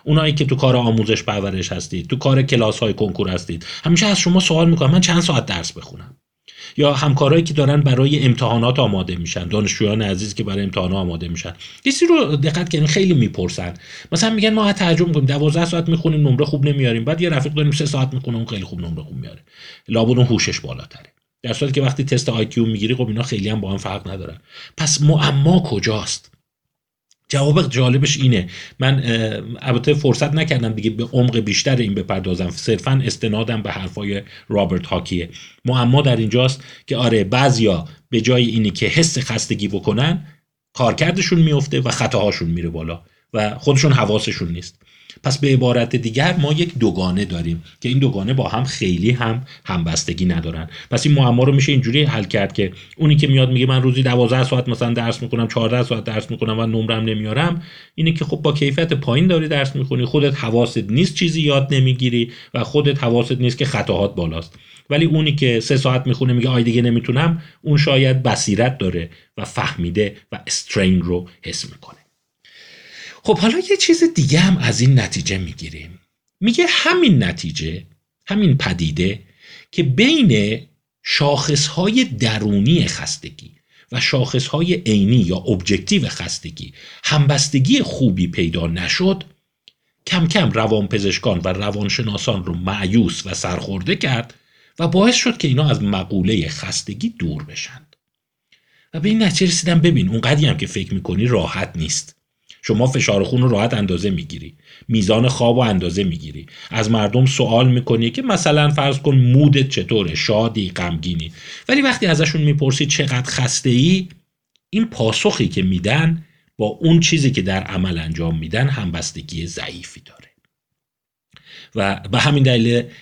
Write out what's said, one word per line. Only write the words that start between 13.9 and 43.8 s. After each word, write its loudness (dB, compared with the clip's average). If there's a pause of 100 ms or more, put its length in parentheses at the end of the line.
مثلاً 0
می‌گن 2
ما 2
تعجب 2
می‌کنیم 2
دوازده 2
ساعت -2
می‌خونیم 2
نمره 4
خوب 0
نمیاریم، 0
بعد -2
یه 2
رفیق -2
داریم 2
سه 0
ساعت -2
می‌خونه -4
اون -4
خیلی -6
خوب -10
نمره -6
خوب -14
میاره، -12 (440)
لابد 2
اون 6
هوشش 0
بالاتره، -16 (300)
در -4
صورتی -2
که 0
وقتی 0
تست -2
آی -2
کیو -2
می‌گیری -2
خب -2
اینا -4
خیلی -4
هم -2
با -4
هم -4
فرق -8
ندارن. -12 (400)
پس -2
معما 4
کجاست؟ -4 (1000)
جواب 2
جالبش 2
اینه، 2 (300)
من، 2
اه، -2 (200)
البته 2
فرصت 0
نکردم 0
دیگه -2
به -4
عمق 2
بیشتر 0
این 0
بپردازم، -4
صرفاً -2
استنادم -4
به -6
حرفای -8 (280)
رابرت 0
هاکیه. -4 (360)
معما 4
در 0
اینجاست 0 (240)
که -4
آره 2
بعضیا 2 (220)
به 0
جای 2
اینی 0
که -2
حس 0
خستگی -4
بکنن -2 (460)
کارکردشون 0
میفته 2
و -2
خطاهاشون -2
میره -4
بالا -8 (320)
و -2
خودشون 2